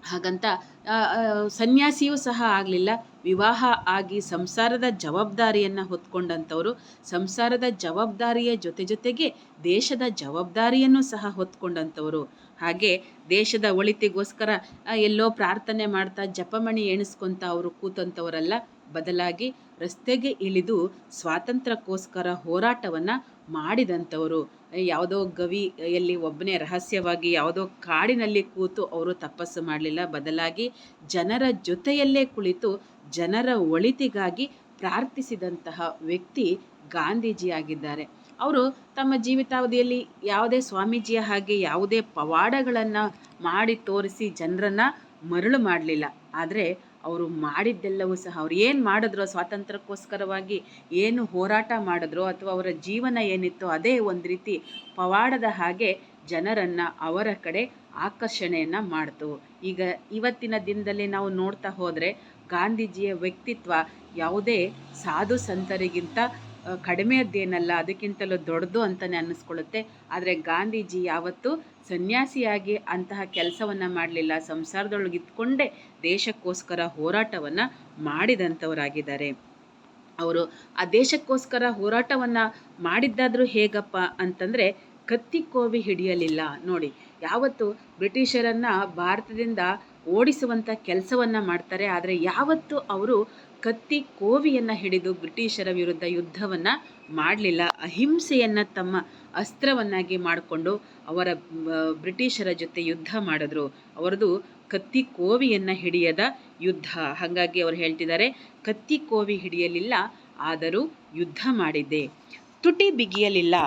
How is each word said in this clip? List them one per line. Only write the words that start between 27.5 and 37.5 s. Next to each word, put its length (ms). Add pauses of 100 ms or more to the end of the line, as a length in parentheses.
ಕಾಡಿನಲ್ಲಿ 760
ಕೂತು 420
ಅವರು 300
ತಪಸ್ಸು 480
ಮಾಡ್ಲಿಲ್ಲ, 440
ಬದಲಾಗಿ 680 (340)
ಜನರ 360 (200)
ಜೊತೆಯಲ್ಲೇ 640
ಕುಳಿತು 580 (280)
ಜನರ 440
ಒಳಿತಿಗಾಗಿ 960 (280)
ಪ್ರಾರ್ಥಿಸಿದಂತಹ 1200
ವ್ಯಕ್ತಿ 560 (300)
ಗಾಂಧೀಜಿಯಾಗಿದ್ದಾರೆ. 1160 (340)